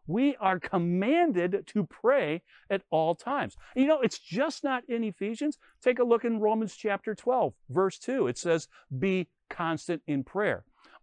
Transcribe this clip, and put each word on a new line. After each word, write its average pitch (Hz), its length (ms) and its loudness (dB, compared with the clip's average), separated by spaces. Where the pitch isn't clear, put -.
we 247 300 2
are 190 220 0
commanded 190 1080 0
to 208 180 0
pray 196 580 0
at 196 220 -2
all 160 240 0
times. 247 420 -6
And 254 80 2
you 277 60 4
know, 311 120 4
it's - 180 -2
just 277 460 -4
not 262 240 -2
in 233 160 -2
Ephesians. 220 540 -4
Take 254 180 2
a 247 60 4
look 233 200 2
in 226 160 0
Romans 214 340 0
chapter 208 400 -4
twelve, 233 400 0
verse 185 300 0
two. 240 280 -2
It - 120 -2
says, 165 280 0
"Be 185 300 0
constant 165 560 -4
in 139 180 -2
prayer." 175 400 -2